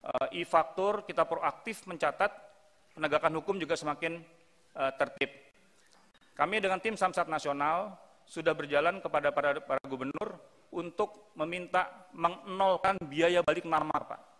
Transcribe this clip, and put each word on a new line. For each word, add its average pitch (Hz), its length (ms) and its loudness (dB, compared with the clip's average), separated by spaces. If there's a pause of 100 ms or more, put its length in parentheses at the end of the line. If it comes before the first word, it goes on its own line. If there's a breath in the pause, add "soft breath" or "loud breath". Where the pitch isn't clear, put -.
eh, 156 400 -4
e-faktur, 185 640 2
kita 165 240 0
proaktif 170 560 -4
mencatat, 170 460 0 (680)
penegakan 156 400 2
hukum 190 240 -2
juga 156 160 0
semakin, 156 400 -4 (640)
eh, 135 160 0
tertib. 139 320 0 (1040)
Kami 175 240 0
dengan 190 240 0
tim 220 160 -4
Samsat 180 320 0
Nasional 156 640 0 (320)
sudah 160 320 0
berjalan 147 460 2
kepada 147 260 0
para, 143 320 0
para 135 240 -2
gubernur 139 560 -6 (320)
untuk 175 640 -6
meminta 175 800 -2
mengnolkan 190 880 2
biaya 165 400 4
balik 165 240 2
nama, 156 240 2
Pak. - 280 -4 (180)